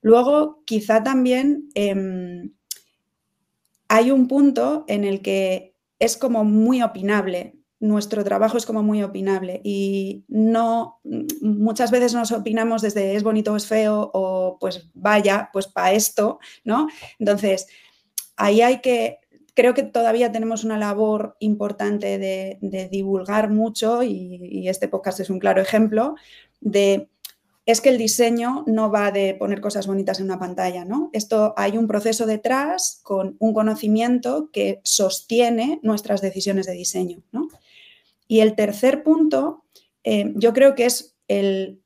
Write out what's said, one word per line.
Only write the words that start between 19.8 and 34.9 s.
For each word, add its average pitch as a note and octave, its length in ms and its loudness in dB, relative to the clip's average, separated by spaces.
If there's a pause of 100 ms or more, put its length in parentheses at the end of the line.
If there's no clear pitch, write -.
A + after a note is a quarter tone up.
todavía A#3 480 0
tenemos A3 320 -4
una A3 140 -4
labor G#3 600 -2
importante G#3 800 -2
de, F#3+ 420 -6
de F#3+ 280 -8
divulgar G3 600 -2
mucho A3 540 0
y, F#3 360 -6
y F#3 300 -6
este F#3+ 180 -4
podcast G3 320 -6
es F#3+ 120 -6
un F#3 80 -4
claro F#3+ 220 2
ejemplo A3 540 0 (460)
de, D4 480 2 (560)
es A3+ 160 4
que C#4 80 6
el B3 80 4
diseño A#3 680 0
no A3 240 2
va G3+ 200 0
de G3 220 0
poner G3+ 260 -4
cosas G3+ 280 -6
bonitas G3 320 -2
en F#3+ 60 -4
una F#3+ 140 -6
pantalla, F3+ 460 -6
¿no? A#3+ 280 -4
Esto, G#3+ 440 0
hay G3+ 200 -2
un A3+ 100 0
proceso A3 380 -2
detrás C4 800 -2
con F#3+ 360 -4
un A3 140 2
conocimiento A#3 1000 0
que G3 300 -2
sostiene A#3 960 0